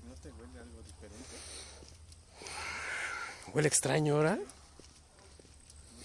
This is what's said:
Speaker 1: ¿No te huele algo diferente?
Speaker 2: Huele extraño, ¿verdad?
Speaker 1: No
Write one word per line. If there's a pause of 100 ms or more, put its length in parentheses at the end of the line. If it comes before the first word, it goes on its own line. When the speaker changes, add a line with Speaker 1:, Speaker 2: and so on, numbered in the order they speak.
Speaker 1:
¿No
te
huele
algo
diferente? (2250)
Speaker 2:
Huele
extraño,
¿verdad?
Speaker 1:
No